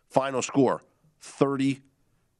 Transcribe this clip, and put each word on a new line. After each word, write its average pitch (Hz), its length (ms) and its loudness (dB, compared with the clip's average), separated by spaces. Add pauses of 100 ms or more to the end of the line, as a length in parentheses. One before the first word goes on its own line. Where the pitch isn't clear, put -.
(100)
Final 131 320 0
score, 117 400 0 (400)
thirty, 139 580 -2 (600)